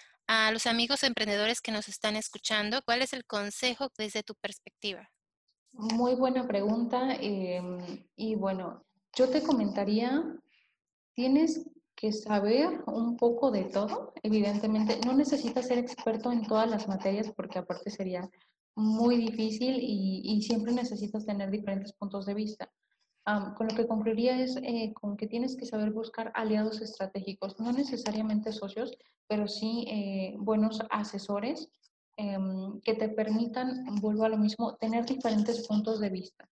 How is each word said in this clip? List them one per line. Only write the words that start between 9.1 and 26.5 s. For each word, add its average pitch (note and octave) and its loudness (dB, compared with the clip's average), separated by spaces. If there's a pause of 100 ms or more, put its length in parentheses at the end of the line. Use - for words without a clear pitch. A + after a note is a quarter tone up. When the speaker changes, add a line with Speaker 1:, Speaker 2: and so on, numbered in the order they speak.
Speaker 2:
yo B3+ 6
te D4+ 2
comentaría, A3+ 2 (920)
tienes C4+ 4 (280)
que A3 0
saber G#3+ 2
un A3+ 0
poco A#3 4
de G3 2
todo. G#3 -2 (100)
Evidentemente, G#3+ 2
no B3+ 4
necesitas C4 2
ser B3 2
experto A#3+ -2
en A3+ 0
todas A3 4
las G#3+ -2
materias, G3 0
porque F#3 -6
aparte F3+ -6
sería F#3 -4 (460)
muy A3 4
difícil A3 0
y, F#3+ 0
y G#3+ 2
siempre A3 0
necesitas G#3+ -2
tener G3+ -4
diferentes G3 -4
puntos G3 -8
de G3+ -2
vista. G#3+ -6 (540)
Am, G3+ 0
con A3 -2
lo G#3+ 0
que A#3 2
concluiría A3+ 2
es, B3+ 0
eh, A#3 -2
con G3+ -6
que A3 -4
tienes A#3 -2
que - -8
saber G#3+ 0
buscar A3 -6
aliados G#3+ 0